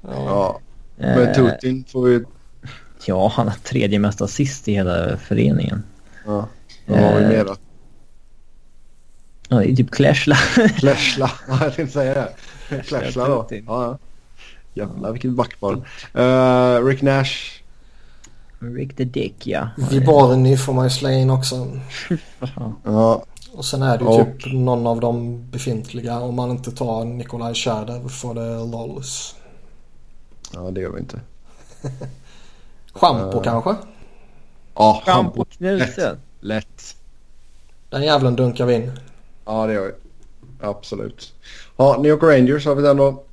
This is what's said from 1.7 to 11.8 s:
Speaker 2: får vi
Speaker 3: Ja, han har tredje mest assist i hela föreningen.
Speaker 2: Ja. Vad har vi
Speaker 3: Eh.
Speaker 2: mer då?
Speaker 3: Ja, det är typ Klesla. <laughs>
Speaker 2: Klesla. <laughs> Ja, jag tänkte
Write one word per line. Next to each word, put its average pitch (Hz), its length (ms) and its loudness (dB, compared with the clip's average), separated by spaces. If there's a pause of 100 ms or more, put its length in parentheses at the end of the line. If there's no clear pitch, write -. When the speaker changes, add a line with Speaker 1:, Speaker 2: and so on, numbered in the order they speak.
Speaker 2:
får 131 140 -4
vi 120 220 4 (800)
Speaker 3:
Ja, 95 280 2
han 110 140 0
har 101 80 -4
tredje 104 420 -2
mest 104 220 0
assist - 480 -4
i 104 40 -2
hela 90 440 0
föreningen. 110 680 0 (440)
Speaker 2:
Ja. 104 220 -4 (380)
Vad 107 120 2
har 107 200 6
vi 104 60 4
Speaker 3:
Eh. 107 40 6
Speaker 2:
mer 110 160 4
då? 98 120 -6 (1900)
Speaker 3:
Ja, 127 100 2
det 104 140 4
är 127 40 2
typ 127 140 2
Klesla. 143 460 2
<laughs> - 400 2
Speaker 2:
Klesla. 131 640 2
<laughs> - 100 -18
Ja, 131 160 -2
jag 143 100 -2
tänkte 147 180 -6